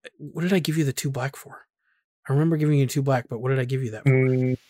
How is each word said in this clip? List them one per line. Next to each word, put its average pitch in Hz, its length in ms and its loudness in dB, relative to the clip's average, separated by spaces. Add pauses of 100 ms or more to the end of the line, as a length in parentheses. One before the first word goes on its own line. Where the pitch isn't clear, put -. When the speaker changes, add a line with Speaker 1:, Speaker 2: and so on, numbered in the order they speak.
(180)
Speaker 1:
what 147 240 -10
did 180 100 0
I 196 80 4
give 156 180 -2
you 160 60 2
the 139 80 0
two - 180 -4
black 131 280 -6
for? - 280 -20 (640)
I 139 60 -2
remember 160 240 2
giving 151 200 2
you 139 100 4
two 143 140 -2
black, 135 280 0
but 117 100 -8
what 123 100 -4
did 135 100 0
I 127 60 -2
give 131 160 -4
you 120 100 -6
that 107 120 -8
for? 139 60 4
Speaker 2:
Mm. 131 480 2 (120)